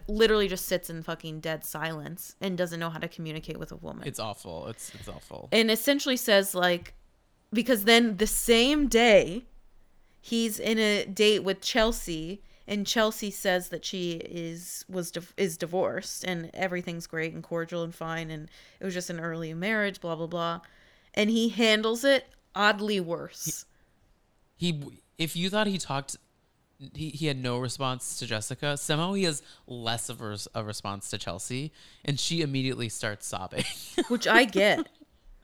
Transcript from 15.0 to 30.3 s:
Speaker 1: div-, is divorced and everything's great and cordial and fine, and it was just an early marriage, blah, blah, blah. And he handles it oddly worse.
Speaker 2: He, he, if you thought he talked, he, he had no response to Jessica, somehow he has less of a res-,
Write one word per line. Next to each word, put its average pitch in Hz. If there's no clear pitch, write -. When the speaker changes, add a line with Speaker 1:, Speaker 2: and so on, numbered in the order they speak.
Speaker 1:
div-, -
is 170
divorced 175
and 170
everything's 175
great 160
and 165
cordial 170
and 165
fine, 165
and 156
it -
was 190
just 180
an 175
early 165
marriage, 202
blah, 170
blah, 160
blah. 170
And 208
he 226
handles 220
it 277
oddly 208
worse. 160
Speaker 2:
He, 170
he, 143
if -
you 175
thought 214
he 196
talked, -
he, 156
he 147
had 135
no 123
response 127
to 127
Jessica, 120
somehow 160
he 196
has 156
less 117
of 117
a 117
res-, 104